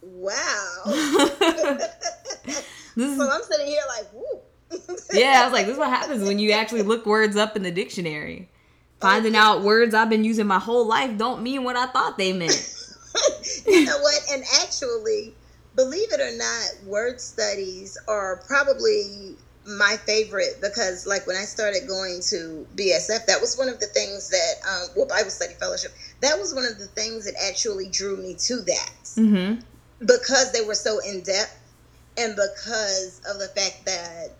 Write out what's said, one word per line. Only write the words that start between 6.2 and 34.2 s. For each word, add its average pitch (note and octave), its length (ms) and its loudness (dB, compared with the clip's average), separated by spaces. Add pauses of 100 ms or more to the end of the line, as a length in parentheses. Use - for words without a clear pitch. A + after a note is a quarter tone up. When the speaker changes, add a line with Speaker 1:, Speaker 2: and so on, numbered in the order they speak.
Speaker 2:
when G3+ 160 2
you G#3 140 4
actually A3 300 0
look A3+ 240 0
words G#3+ 300 4
up G#3+ 200 2
in G3+ 60 -2
the F3+ 80 -2
dictionary. E3+ 800 -6 (500)
Finding G#3+ 340 4
Speaker 1:
Okay. G#3+ 80 8
Speaker 2:
out G#3 200 8
words A3 320 6
I've A3 160 6
been A3 140 4
using A3 220 2
my F#3+ 120 4
whole A#3 280 4
life A3+ 300 2
don't A3 260 -2
mean C4 220 -4
what B3 120 -2
I B3 100 0
thought - 320 0
they F#3+ 160 2
meant." D#3+ 340 0 (460)
Speaker 1:
<laughs> - 520 -2
You F#4 180 8
know C#4+ 160 0
what? D4 200 2 (120)
And C4 100 -4 (200)
actually, A3+ 720 -4 (400)
believe D4 380 0
it D4 80 -2
or A#3 160 -4
not, A3+ 500 -6
word A3+ 340 -4
studies G3 760 -6 (100)
are F#3+ 400 -4
probably G#3+ 880 0 (300)
my G#3 380 2
favorite G#3 560 0
because, F#3+ 460 -4
like, G3 200 -2
when F#3 100 -2
I G3 80 -4
started G3+ 420 -4
going F#3 340 -6 (100)
to D#3+ 440 -6
B F#3+ 160 0
S D#3+ 180 2
F, A3 180 -2
that F#3+ 140 4
was - 160 -4
one C4 120 0
of A#3+ 120 -8
the G#3+ 60 -6
things G3+ 440 -6
that, E3+ 240 0 (140)
um, F3+ 280 -6
well, A#3 100 2
Bible F#3+ 240 -2
study - 240 -6
fellowship, F3+ 380 -6 (280)
that D4+ 180 2
was F#4 160 -6
one C4 120 -4
of A3 120 -6
the G3 100 -18
things A3 360 -8
that G3+ 100 -10 (140)
actually F#3+ 400 -4
drew G3 280 -4
me F#3 180 -10
to - 280 -2
that. F3 280 -4 (260)
Speaker 2:
Mm-hmm. G#3 440 4 (440)
Speaker 1:
Because B3+ 480 4
they A#3 100 0
were G#3+ 120 -4
so G#3+ 240 -2
in-depth F#3+ 580 -6 (640)
and A3+ 180 -2
because G3+ 840 -4 (100)
of G3+ 80 -6
the G3 100 -8
fact F#3+ 380 -4
that E3+ 540 -8